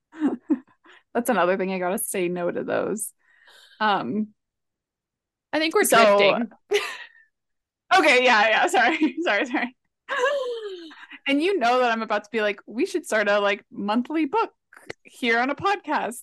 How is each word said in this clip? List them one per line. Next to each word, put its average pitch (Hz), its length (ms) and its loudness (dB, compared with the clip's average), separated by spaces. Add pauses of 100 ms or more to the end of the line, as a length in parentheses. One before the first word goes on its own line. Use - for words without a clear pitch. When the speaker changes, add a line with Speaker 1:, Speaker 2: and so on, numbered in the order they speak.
(140)
Speaker 1:
<laughs> - 1000 -6
That's 240 160 -2
another 185 280 2
thing. 190 160 -2
I 190 60 -4
gotta 180 200 -2
say 185 280 -4
no 175 220 -2
to - 140 -6
those. - 480 -4 (680)
Um, 214 500 -2 (1200)
Speaker 2:
I 302 80 -2
think 320 160 -2
we're 415 80 2
Speaker 1:
so 226 340 6
Speaker 2:
drifting. 202 320 2 (220)
<laughs> 415 180 -2 (1080)
Speaker 1:
Okay, 269 260 6
yeah, 226 260 6
yeah. - 180 2
Sorry, 285 520 2
<laughs> 330 40 -4
sorry, 247 240 0
sorry. 247 280 -6 (340)
Speaker 2:
<gasps> 539 60 -4 (1120)
Speaker 1:
And 285 160 0
you 381 160 0
know 240 200 2
that 247 120 2
I'm 220 100 -2
about 220 220 -4
to - 80 -20
be 226 100 -2
like, 208 240 -2
"We 240 220 -4
should 320 180 -6
start 214 220 0
a, 208 120 4
like, 202 320 -2
monthly 247 540 -2
book 427 260 -2 (520)
here 233 360 -2
on 254 120 0
a 285 40 -4
podcast." 320 680 -4